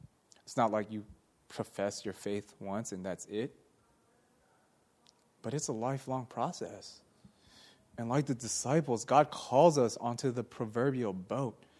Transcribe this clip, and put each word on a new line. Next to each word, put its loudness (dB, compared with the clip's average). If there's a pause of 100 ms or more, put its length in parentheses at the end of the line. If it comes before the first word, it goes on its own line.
(460)
It's -16
not 4
like 0
you -8 (460)
profess -4
your -6
faith -6
once -6
and -8
that's -8
it. -6 (1900)
But -4
it's -4
a -2
lifelong -4
process. -6 (960)
And -4
like 2
the -2
disciples, 0
God 8
calls 6
us 4
onto -2
the -4
proverbial -2
boat. -4 (180)